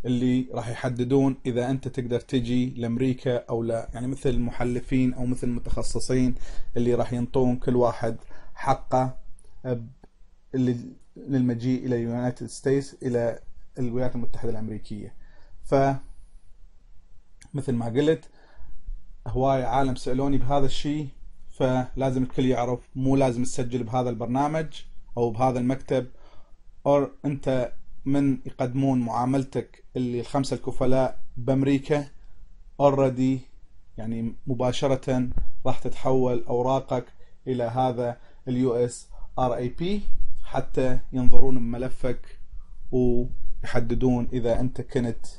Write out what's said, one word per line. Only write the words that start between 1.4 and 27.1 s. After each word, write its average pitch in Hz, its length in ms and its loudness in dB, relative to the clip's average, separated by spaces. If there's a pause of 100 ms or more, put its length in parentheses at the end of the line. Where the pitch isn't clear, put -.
إذا 123 240 -4
أنت 131 180 -6
تقدر 120 320 -6
تجي 123 500 -2
لأمريكا 123 680 -4
أو 117 260 -6
لا، 113 300 -6
يعني 120 140 -8
مثل 135 220 -4
المحلفين 123 840 -2
أو 127 120 -4
مثل 127 220 -2
المتخصصين 120 880 0 (420)
اللي 120 160 2
راح 117 200 -2
ينطون 123 440 0
كل 123 180 -2
واحد 117 420 0 (360)
حقه 131 640 -2 (480)
ب-، 117 220 -6 (680)
اللي، 127 220 0 (380)
للمجيء 127 680 -2
إلى 123 100 -2
اليونايتد 120 520 -6
States، 139 460 -4 (100)
إلى 117 360 -4 (400)
الولايات 123 360 -2
المتحدة 117 360 2
الأمريكية. 110 640 -6 (480)
ف، 143 120 -2 (1800)
مثل 139 200 -6
ما 117 120 -4
قلت، 147 440 0 (1000)
هواي 127 360 -2
عالم 127 320 0
سألوني 135 420 0
بهذا 135 280 4
الشيء، 147 420 0 (420)
فلازم 127 760 -2
الكل 127 220 -2
يعرف 123 340 0 (160)
مو 131 200 0
لازم 127 280 0
تسجل 123 400 -2
بهذا 123 260 -4
البرنامج 135 580 -4 (500)
أو 120 120 0
بهذا 127 300 0
المكتب. 127 480 -4 (760)
أو 143 220 2 (180)